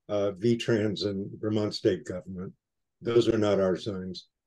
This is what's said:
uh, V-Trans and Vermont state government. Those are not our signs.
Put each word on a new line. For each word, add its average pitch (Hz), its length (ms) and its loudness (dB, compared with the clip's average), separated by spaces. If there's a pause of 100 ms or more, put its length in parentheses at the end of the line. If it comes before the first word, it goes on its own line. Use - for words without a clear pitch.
uh, 104 220 0
V-Trans 107 720 0
and 98 260 -4 (100)
Vermont 107 360 -2
state 92 300 0
government. 92 480 -10 (480)
Those 117 280 4
are 110 80 2
not 104 220 4
our 95 180 2
signs. 92 500 -10 (200)